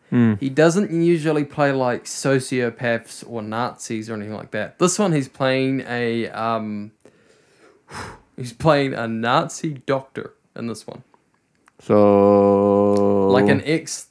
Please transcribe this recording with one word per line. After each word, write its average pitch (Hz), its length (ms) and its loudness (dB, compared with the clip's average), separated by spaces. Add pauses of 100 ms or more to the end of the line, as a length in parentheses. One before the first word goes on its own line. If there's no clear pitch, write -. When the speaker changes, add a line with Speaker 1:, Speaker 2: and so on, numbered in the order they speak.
(120)
Speaker 1:
Mm. 113 280 4
Speaker 2:
He 135 100 -4
doesn't 160 400 2
usually 160 520 0
play, 143 300 -2
like, 127 320 -2
sociopaths 123 1200 -4
or 117 140 -10
Nazis 110 720 -8
or 110 40 -8
anything 107 200 -10
like - 160 -14
that. 107 280 -8
This 180 200 0
one, 196 140 0
he's 139 140 -2
playing 131 600 -2
a, 117 400 -4
um, 107 640 -6 (960)
<sighs> - 480 -18
he's 123 160 -12
playing 143 400 0
a 117 160 -6
Nazi 135 640 -4 (140)
doctor - 480 -8 (200)
in 117 120 -10
this 110 200 -12
one. - 160 -18 (800)
Speaker 1:
So 101 1500 4
Speaker 2:
Like 101 180 4
an - 160 2
ex - 460 -4